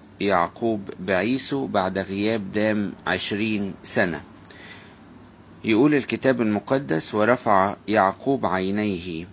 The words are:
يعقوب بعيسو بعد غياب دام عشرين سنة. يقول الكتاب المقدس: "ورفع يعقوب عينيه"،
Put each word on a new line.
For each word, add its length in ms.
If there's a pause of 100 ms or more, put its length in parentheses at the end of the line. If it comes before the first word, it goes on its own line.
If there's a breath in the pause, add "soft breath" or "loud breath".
(200)
يعقوب 680 (100)
بعيسو 680
بعد 320
غياب 540
دام 400 (140)
عشرين 760
سنة. 380 (1400 loud breath)
يقول 300
الكتاب 460
المقدس: 760
"ورفع 600 (120)
يعقوب 580
عينيه"، 880